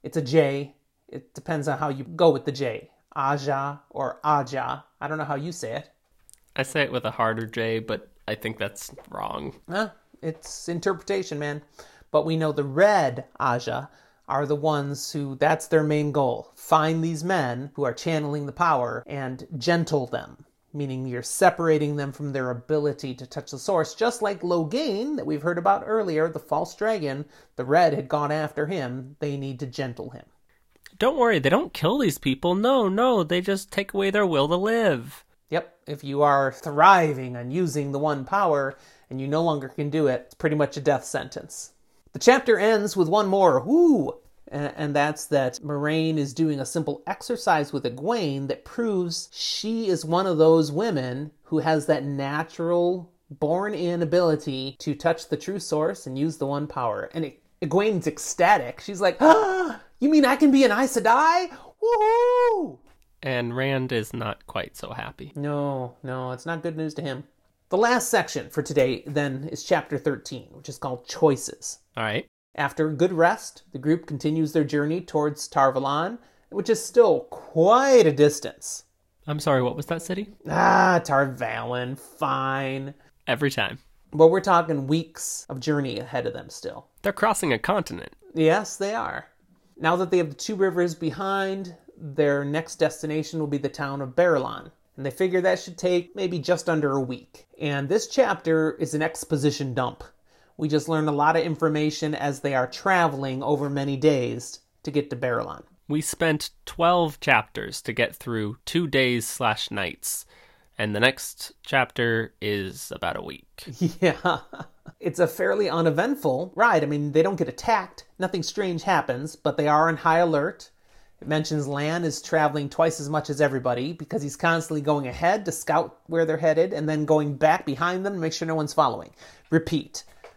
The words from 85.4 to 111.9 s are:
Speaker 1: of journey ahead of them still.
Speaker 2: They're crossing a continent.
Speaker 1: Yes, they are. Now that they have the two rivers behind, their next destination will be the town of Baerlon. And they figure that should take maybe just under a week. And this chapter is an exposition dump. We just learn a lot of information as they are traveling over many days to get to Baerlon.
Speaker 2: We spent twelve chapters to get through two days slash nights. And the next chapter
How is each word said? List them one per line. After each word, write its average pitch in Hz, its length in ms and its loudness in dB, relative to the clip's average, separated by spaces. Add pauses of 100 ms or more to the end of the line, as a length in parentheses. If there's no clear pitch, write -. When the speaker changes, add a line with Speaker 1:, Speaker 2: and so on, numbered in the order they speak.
Speaker 1:
of 135 100 -8
journey 143 380 -2
ahead 120 300 -6
of 120 60 -6
them - 160 -14
still. - 380 -14 (140)
Speaker 2:
They're 202 100 -2
crossing 196 420 0
a 110 60 0
continent. - 540 -4 (220)
Speaker 1:
Yes, 165 420 2
they 202 160 -4
are. - 340 -8 (500)
Now 165 180 2
that 180 160 -2
they 185 60 4
have 165 120 2
the 139 60 -14
two 214 200 -8
rivers 175 380 0
behind, 190 840 -4 (220)
their 143 480 0
next 160 300 -4
destination 156 640 -2
will 151 80 -2
be 143 100 -2
the 143 120 -2
town 139 320 -6
of 127 140 -10
Baerlon. 135 560 2 (240)
And 135 100 -10
they 135 60 -2
figure 185 300 0
that 185 180 2
should 175 180 -16
take 180 380 0
maybe 180 220 -4
just 170 320 -2
under 147 220 0
a 135 100 0
week. - 460 -10 (120)
And 139 300 -4
this 220 180 0
chapter 165 720 2
is 160 140 -4
an 147 80 -2
exposition 147 720 -2
dump. 123 300 -4 (520)
We 156 120 -4
just 151 200 0
learn 156 200 0
a 151 40 0
lot 147 240 2
of 165 80 4
information 151 720 0
as 139 280 -4
they 139 120 -2
are 127 140 2
traveling 139 720 0
over 143 300 -2
many 139 260 -2
days 127 600 0 (240)
to 151 80 -8
get 143 180 -2
to 135 60 -8
Baerlon. 117 480 -4 (240)
Speaker 2:
We 147 120 -2
spent 156 520 -2 (160)
twelve 170 520 2
chapters 110 640 0
to 123 100 -6
get 117 240 -2
through 110 480 -6
two 170 220 -2
days 127 420 0
slash - 440 -2
nights. - 560 -6 (500)
And 107 180 -2
the 104 40 0
next - 540 -2 (100)
chapter 117 760 0